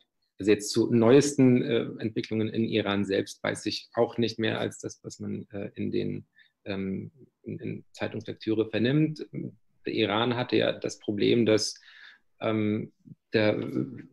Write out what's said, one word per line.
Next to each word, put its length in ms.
Also 120
jetzt 200
zu 200
neuesten, 680
äh, 260
Entwicklungen 500
in 140
Iran 420
selbst 380
weiß 240
ich 260
auch 240
nicht 220
mehr 200
als 200
das, 240
was 160
man, 320
äh, 240
in 160
den, 340
ähm, 460
in, 160
in 320
Zeitungslektüre 800
vernimmt. 540
Der 80
Iran 420
hatte 220
ja 140
das 280
Problem, 460
dass, 340
ähm, 500
der 220